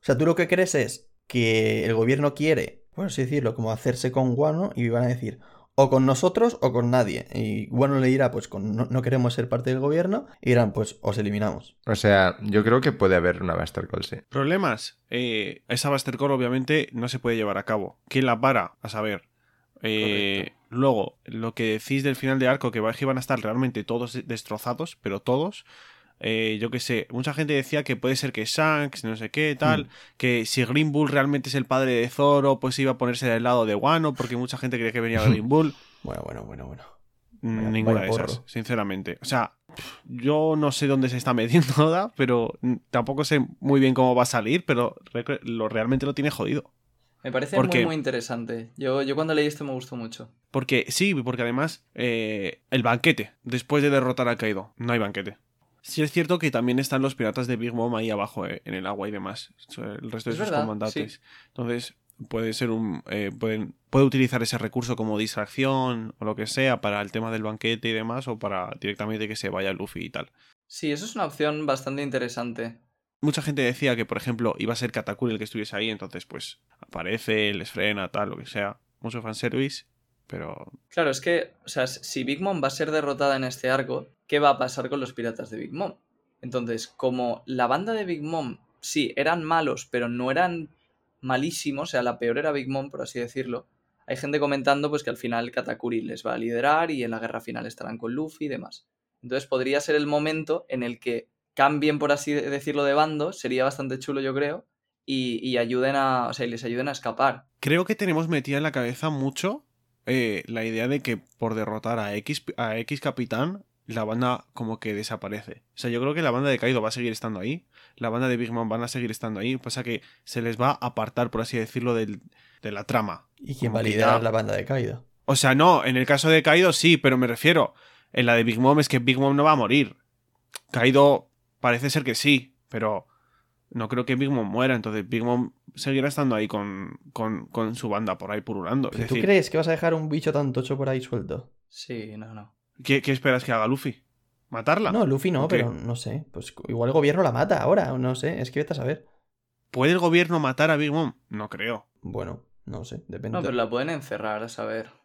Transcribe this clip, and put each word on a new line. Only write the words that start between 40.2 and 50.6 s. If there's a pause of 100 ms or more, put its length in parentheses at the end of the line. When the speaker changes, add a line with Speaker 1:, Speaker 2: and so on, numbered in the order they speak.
Speaker 3:
no
sé
dónde
se
está
metiendo
<laughs>
Oda,
pero,
mm, (140)
tampoco
sé (140)
muy
bien
cómo
va
a
salir,
pero (180)
rec-,
lo,
realmente
lo
tiene
jodido. (500)
Speaker 4:
Me
parece
Speaker 3:
Porque
Speaker 4:
muy,
muy
interesante.
Yo,
yo
cuando
leí
esto
me
gustó
mucho. (220)
Speaker 3:
Porque,